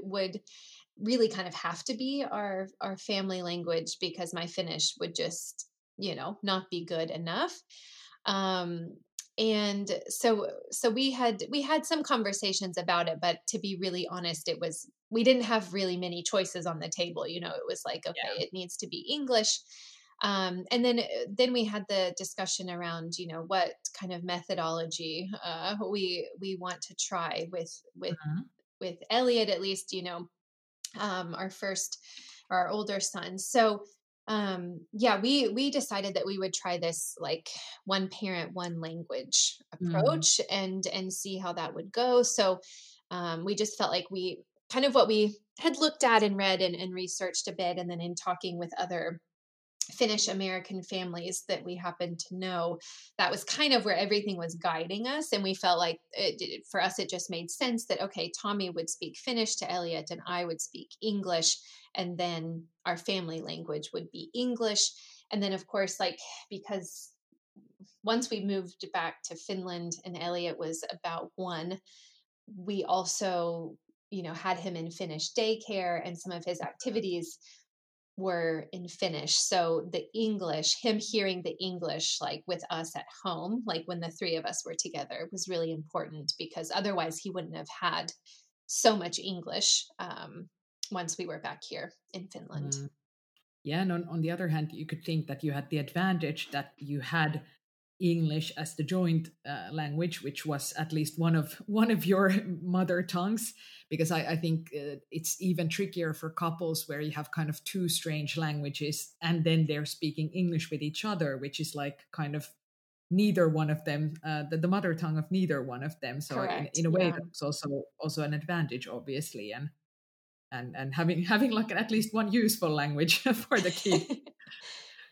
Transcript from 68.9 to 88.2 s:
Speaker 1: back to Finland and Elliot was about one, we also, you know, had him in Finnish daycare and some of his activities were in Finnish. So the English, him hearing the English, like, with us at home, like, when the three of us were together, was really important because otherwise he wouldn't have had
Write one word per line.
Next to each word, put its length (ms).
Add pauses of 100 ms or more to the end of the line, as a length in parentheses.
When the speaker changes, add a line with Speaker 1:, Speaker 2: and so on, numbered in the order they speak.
Speaker 1:
back 320
to 100
Finland 580 (120)
and 160
Elliot 380
was 320
about 440
one, 440 (800)
we 260
also, 920 (340)
you 140
know, 100
had 240
him 180
in 160
Finnish 420
daycare 720
and 140
some 140
of 140
his 160
activities 800 (800)
were 540
in 160
Finnish. 480
So 560
the 220
English, 680
him 180
hearing 440
the 180
English, 580
like, 280
with 240
us 240
at 100 (180)
home, 420
like, 200
when 140
the 100
three 260
of 100
us 200
were 120
together, 540
was 160
really 240
important 680
because 340
otherwise 460
he 100
wouldn't 260
have 120 (140)
had 300 (540)